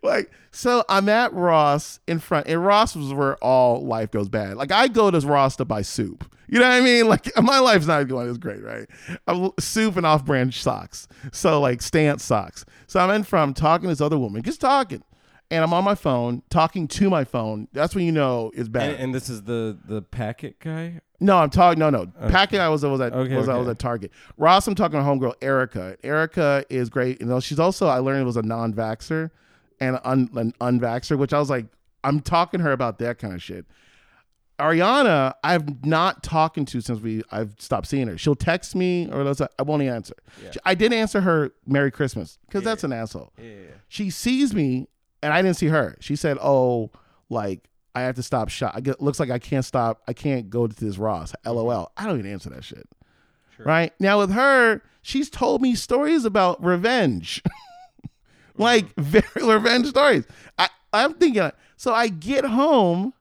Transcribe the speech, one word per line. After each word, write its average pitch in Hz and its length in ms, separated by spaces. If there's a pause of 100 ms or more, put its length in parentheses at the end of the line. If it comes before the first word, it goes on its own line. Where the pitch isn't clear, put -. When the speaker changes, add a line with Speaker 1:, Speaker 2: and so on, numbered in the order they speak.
Speaker 1:
like, 220 280 (200)
so 247 380
I'm 196 200
at 226 240
Ross 156 760
in 165 120
front, 151 260
and 165 180
Ross 208 320
was 143 160
where 139 260
all 127 460
life 113 280
goes 101 180
bad. 101 280
Like, 135 140
I 226 160
go 220 220
to 170 120
Ross 139 340
to 131 100
buy 107 160
soup. - 500 (160)
You 233 120
know 247 100
what 247 60
I 247 60
mean? 240 260
Like, 220 300
<laughs> 226 40
my 262 160
life's 214 300
not 147 200
going 123 220
as 120 80
great, 101 240
right? 110 260 (400)
I'm 180 180
l-, 190 140
soup 220 380
and 175 80
off-brand 139 480
socks. - 540 (240)
So, 151 280
like, 123 220
Stance 151 420
socks. 101 400 (220)
So - 140
I'm 185 100
in 208 140
front, 160 260
I'm 135 60
talking 165 300
to 180 40
this 147 120
other 151 180
woman, 110 240
just 247 180
talking. 262 400 (500)
And 160 120
I'm 160 100
on 180 100
my 202 100
phone, 123 560
talking 160 380
to 196 240
my 151 140
phone. 107 480
That's 147 200
when 190 120
you 165 60
know 127 440
it's 120 140
bad. 123 240
Speaker 2:
And, 120 100
and 131 120
this 127 140
is 110 140
the, 113 420
the 107 160
Packet 113 580
guy? 165 400 (200)
Speaker 1:
No, 190 180
I'm 151 140
talking, 175 260
no, 156 140
no. 127 80 (200)
Speaker 2:
Okay. 107 120
Speaker 1:
Packet, 196 280
I 170 100
was, 151 140
was 139 180
at, 120 120
Speaker 2:
Okay, 131 220
Speaker 1:
was, 131 120
I 135 40
Speaker 2:
okay. 123 80
Speaker 1:
was 123 80
at 117 100
Target. 117 340 (260)
Ross, 180 300
I'm 214 60
talking 160 260
to 139 60
homegirl, 131 380
Erica. 127 600
Erica 147 680
is 123 180
great. 127 320
You 113 60
know, 123 120
she's 143 200
also, 185 260
I 131 140
learned, 135 260
was 123 100
a 117 60
non-vaxxer 113 880 (500)
and 127 240
un-, 127 320
an 117 240
unvaxxer, 123 600
which 139 140
I 147 60
was 143 120
like, 120 160 (360)
I'm 147 180
talking 175 380
to 175 40
her 151 80
about 127 280
that 117 200
kind 98 160
of 87 80
shit. 90 220 (920)
Ariana, 165 760 (100)
I've 147 420
not 160 380
talking 160 420
to 127 160
since 113 180
we, 110 220 (100)
I've 107 280
stopped - 280
seeing 135 200
her. 107 100
She'll 147 160
text - 420
me 180 360
or 139 120
those, 139 180
I 139 60 (140)
won't 147 220
answer. 120 320 (280)
Speaker 2:
Yeah. - 80
Speaker 1:
She, - 140
I 190 80
did 214 200
answer 220 280
her 160 300 (160)
Merry 139 240
Christmas - 480 (100)
'cause 196 140
Speaker 2:
Yeah, 220 80
Speaker 1:
that's 220 120
Speaker 2:
yeah. 160 40
Speaker 1:
an 135 60
asshole. 110 440
Speaker 2:
Yeah, 110 80
yeah, 113 60
yeah. 98 160 (200)
Speaker 1:
She 202 220
sees 254 460
me 135 320 (360)
and 151 100
I 170 80
didn't 185 160
see 151 100
her. 147 320
She - 160
said, 147 260
"Oh, 127 500 (380)
like, 104 380 (280)
I 123 60
have 127 160
to 123 60
stop 113 260
shop. - 260
I 110 60
get, 135 200
looks 139 180
like 143 120
I 123 80
can't 131 260
stop. 117 420
I 120 60
can't 123 360
go 117 180
to 107 80
this 104 240
Ross. 95 340 (120)
L 117 120
O 117 140
L." 101 260
I 202 80
don't 180 140
even 101 120
answer 95 200
that 64 120
shit. - 240 (720)
Speaker 2:
Sure. 110 80
Speaker 1:
Right? 160 340
Now 196 200
with 196 140
her, 247 480 (200)
she's 269 280
told - 320
me 254 140
stories 285 500
about 190 380
revenge. 180 840
<laughs> - 60 (1000)
Like, 226 400
Speaker 2:
Mm-hmm. - 60 (400)
Speaker 1:
very 233 120
<laughs> - 20
revenge 233 320
stories. 262 380 (340)
I, 180 100 (240)
I'm 285 220
thinking, 214 340 (260)
so - 180
I 233 140
get 214 380
home. 233 760